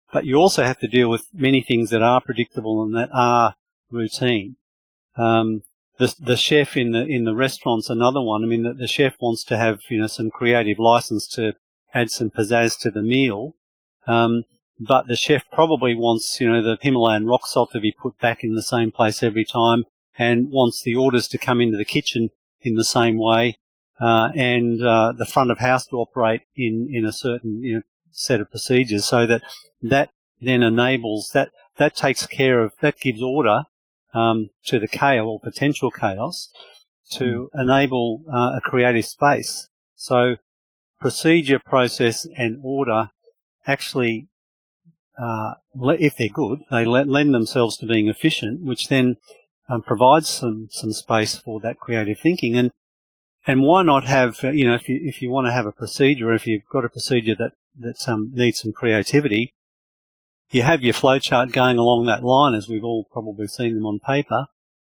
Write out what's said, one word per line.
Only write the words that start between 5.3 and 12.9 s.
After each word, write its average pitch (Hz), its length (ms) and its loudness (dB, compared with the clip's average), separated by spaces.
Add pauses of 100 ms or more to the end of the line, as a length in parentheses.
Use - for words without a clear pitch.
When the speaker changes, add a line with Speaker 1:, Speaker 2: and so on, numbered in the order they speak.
Speaker 1:
the, 127 200 0
the 123 180 -2
chef 147 400 2
in 120 160 0
the, 117 140 0
in 127 180 -2
the 113 100 -2
restaurant's 120 560 -2
another 123 300 2
one. 110 220 0
I 113 40 0
mean, 113 160 0
the, 120 100 -2
the 127 160 -8
chef 139 320 2
wants 117 240 -2
to 120 120 -2
have, 110 240 0 (100)
you 113 100 0
know, 107 80 0
some 113 220 -6
creative 117 480 2
license 117 560 2
to 110 200 -4 (400)
add 120 160 0
some 113 200 -4
pizzazz 117 500 0
to 117 100 -2